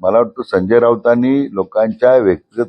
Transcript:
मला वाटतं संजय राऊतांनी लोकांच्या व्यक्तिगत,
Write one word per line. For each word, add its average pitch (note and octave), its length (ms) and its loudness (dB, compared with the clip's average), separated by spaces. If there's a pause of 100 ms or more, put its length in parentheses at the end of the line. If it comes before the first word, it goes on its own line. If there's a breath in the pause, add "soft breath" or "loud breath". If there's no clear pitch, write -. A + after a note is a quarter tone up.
मला F#2+ 160 0
वाटतं A2+ 240 -2
संजय G2 380 0
राऊतांनी A#2+ 760 0
लोकांच्या A2 640 0
व्यक्तिगत, G#2+ 520 -2